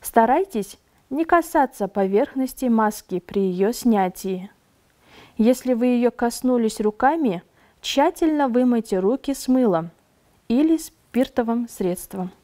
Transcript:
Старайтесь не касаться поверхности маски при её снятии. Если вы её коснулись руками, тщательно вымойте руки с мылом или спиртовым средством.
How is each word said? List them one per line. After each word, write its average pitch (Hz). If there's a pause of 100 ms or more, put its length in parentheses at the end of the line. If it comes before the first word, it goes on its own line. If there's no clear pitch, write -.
Старайтесь 240 (320)
не 311
касаться 320
поверхности 214
маски 214
при -
её 190
снятии. 190 (840)
Если 247
вы 233
её 240
коснулись 240
руками, 240 (400)
тщательно 294
вымойте 240
руки 254
с -
мылом 202 (580)
или 311
спиртовым 240
средством. 185 (120)